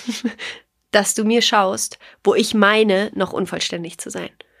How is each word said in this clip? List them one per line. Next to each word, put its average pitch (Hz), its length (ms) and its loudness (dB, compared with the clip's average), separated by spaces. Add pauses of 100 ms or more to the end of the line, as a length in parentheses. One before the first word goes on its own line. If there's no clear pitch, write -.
(420)
<laughs> - 500 -16
dass 202 240 2
du 220 100 -2
mir 226 160 4
schaust, 208 580 0 (240)
wo 196 120 4
ich 214 180 0
meine, 208 600 4
noch 190 200 -4
unvollständig 170 640 -6
zu - 120 -12
sein.“ 185 200 -10 (320)